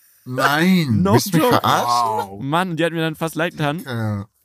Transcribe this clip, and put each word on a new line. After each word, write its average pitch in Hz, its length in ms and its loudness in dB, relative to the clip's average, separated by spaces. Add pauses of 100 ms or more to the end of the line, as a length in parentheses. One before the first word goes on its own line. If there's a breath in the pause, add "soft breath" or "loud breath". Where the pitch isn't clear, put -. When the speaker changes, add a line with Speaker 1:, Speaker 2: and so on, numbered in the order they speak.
(260 soft breath)
Speaker 1:
Nein, 139 760 2
Speaker 2:
No 196 120 4
Speaker 1:
willst - 200 4
du 170 40 2
mich - 60 4
Speaker 2:
joke. 120 160 4
Speaker 1:
verarschen? 120 500 2
Speaker 3:
Wow. 104 340 -6
Speaker 2:
Mann, 165 320 -2
die 160 100 -2
hat 165 80 -2
mir 165 80 -2
dann 160 140 -2
fast 165 200 -6
leid 170 180 -2
getan. 151 300 -4
Speaker 1:
Danke. 110 440 -4 (180)